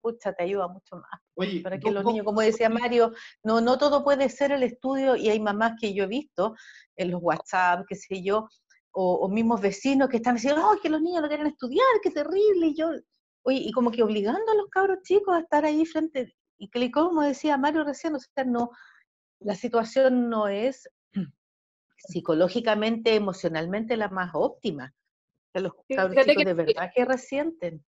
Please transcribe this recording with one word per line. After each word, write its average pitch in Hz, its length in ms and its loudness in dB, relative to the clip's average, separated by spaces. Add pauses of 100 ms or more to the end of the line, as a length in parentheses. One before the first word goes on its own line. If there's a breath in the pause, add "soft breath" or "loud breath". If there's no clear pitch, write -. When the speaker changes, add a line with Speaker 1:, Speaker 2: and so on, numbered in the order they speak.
Speaker 1:
pucha, 226 300 -6
te 175 100 -4
ayuda 190 240 -2
mucho 185 280 -18
más. - 240 -20 (140)
Speaker 2:
Oye, 185 280 -4
Speaker 1:
Para 190 160 -8
que - 80 -6
Speaker 2:
dos, 208 80 2
Speaker 1:
los 196 100 -2
Speaker 2:
dos 226 80 2
Speaker 1:
niños, 214 140 -2
como 214 160 0
decía 220 260 2
Mario, 226 440 2 (300 loud breath)
no, 226 200 2
no 247 160 4
todo 285 260 2
puede 277 240 2
ser 285 240 -2
el 269 100 0
estudio, 262 540 0
y 214 140 0
hay 214 100 2
mamás 214 400 0
que 202 140 -4
yo 196 100 0
he - 20 -2
visto 220 480 -4 (420 loud breath)
en 185 140 -2
los 175 120 -4
WhatsApp, 180 680 0
qué 202 80 -8
sé 190 260 -10
yo, 214 240 -2 (460 soft breath)
o, 185 220 0
o - 160 0
mismos 226 320 0
vecinos 262 480 2
que 233 80 0
están 240 160 2
diciendo, 277 360 0
"Ay, 403 120 4
que 320 80 -2
los 311 100 0
niños 339 220 0
no 294 60 -4
quieren 302 180 -2
estudiar, 294 400 0 (160)
qué 359 80 0
terrible", 349 560 2
y 302 100 0
yo, 320 140 -2 (540)
oye, 262 160 2
y 214 120 -6
como 240 180 2
que 233 120 0
obligando 220 500 0
a - 20 4
los 415 140 2
cabros 381 340 0
chicos 392 320 2
a 330 60 2
estar 302 240 0
ahí 311 220 2
frente, 311 480 -4 (240)
y 202 100 -18
que, 247 220 -2
como 311 320 2
decía 285 340 0
Mario 302 280 0
recién, 294 300 -4
o 269 60 -6
sea, 269 240 -6
no, 240 260 -2 (680 loud breath)
la 202 140 -4
situación 240 720 2
no 214 200 0
es 214 380 -4 (280)
<clears throat> 170 180 -6 (640)
psicológicamente, 214 1160 0
emocionalmente 190 840 -2
la 214 140 -4
más 185 240 -6
óptima. 151 580 -4 (640)
Que 185 60 -2
los 190 120 -6 (160)
Speaker 3:
Sí, 269 80 -4
Speaker 1:
cabros 190 180 0
Speaker 3:
fíjate 269 180 6
Speaker 1:
chicos 196 120 4
Speaker 3:
que - 60 -
Speaker 1:
de 170 40 0
verdad 165 400 0
que 247 120 2
resienten. 262 840 -6